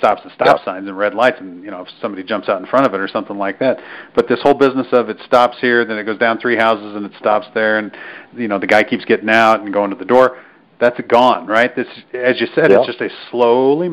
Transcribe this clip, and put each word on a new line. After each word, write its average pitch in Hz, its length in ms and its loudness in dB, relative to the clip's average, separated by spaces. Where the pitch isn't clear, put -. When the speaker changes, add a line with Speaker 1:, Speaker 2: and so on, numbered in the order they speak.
Speaker 1:
stops 107 220 2
at 92 80 -20
stop - 240 2
Speaker 2:
Yeah. - 80 -8
Speaker 1:
signs 98 220 -8
and 95 100 -10
red 101 160 -2
lights, 123 260 0
and, 90 240 -18
you 101 100 -16
know, 92 120 -12
if - 40 -20
somebody 101 220 -8
jumps 101 260 -6
out 98 100 0
in 92 140 -14
front 131 140 2
of 98 80 -2
it 95 100 -4
or - 20 -6
something 101 380 -8
like 98 140 -6
that. - 160 0
But 120 120 0
this 123 140 -2
whole 139 140 4
business 131 220 0
of 110 140 -4
it - 60 -12
stops 123 300 2
here, 120 260 2
then 110 160 -8
it 101 40 -8
goes 107 200 -6
down 113 140 0
three 120 260 -2
houses, 104 300 -2
and 104 100 -8
it 98 140 -14
stops 104 340 0
there, 107 240 0
and, 104 140 -6
you 117 160 -6
know, 101 140 -2
the 95 100 0
guy 107 80 6
keeps - 220 -4
getting 107 240 0
out 110 320 4
and 104 100 -10
going 101 200 -2
to 95 40 -10
the 92 200 -6
door. 127 220 4
That's 120 220 0
gone, 120 440 2
right? 113 300 2
This, 127 140 -6
as 113 100 -2
you 117 140 -2
said, 156 160 4
Speaker 2:
Yeah. - 60 6
Speaker 1:
it's 123 100 2
just 120 140 -8
a 107 100 -6
slowly 131 640 2